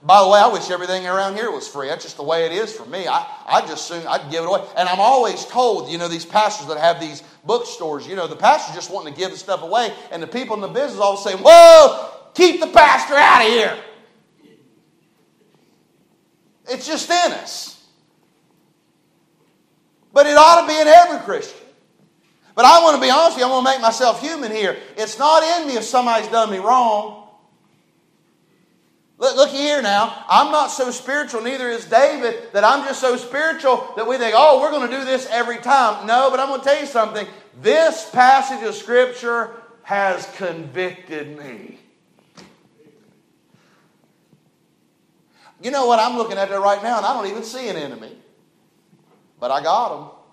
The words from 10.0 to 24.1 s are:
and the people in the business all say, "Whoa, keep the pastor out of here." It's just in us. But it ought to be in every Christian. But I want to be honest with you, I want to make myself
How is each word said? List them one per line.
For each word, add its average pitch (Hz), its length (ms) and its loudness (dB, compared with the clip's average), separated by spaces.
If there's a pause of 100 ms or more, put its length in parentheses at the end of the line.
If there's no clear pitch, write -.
and 170 100 -12
the 156 60 -12
people 226 280 -10
in 208 60 -12
the 196 60 -10
business 220 320 -8
all 202 160 0
say, 196 200 -8
"Whoa, 330 760 8 (240)
keep 339 260 2
the 320 80 -4
pastor 294 480 4
out 269 300 6
of - 20 2
here." 220 300 0 (3000)
It's 254 200 -10
just 302 220 -8
in 339 240 2
us. - 520 -16 (2250)
But 285 160 4
it 294 100 4
ought 330 240 8
to - 60 -4
be 311 120 -2
in 302 80 4
every 330 320 10
Christian. - 400 -8 (960)
But 233 100 4
I 330 180 10
want 311 120 6
to 247 60 -2
be 262 80 0
honest 320 260 2
with 247 100 -2
you, - 0 -
I 262 80 -2
want 254 120 0
to 262 60 2
make 262 100 -2
myself 226 400 0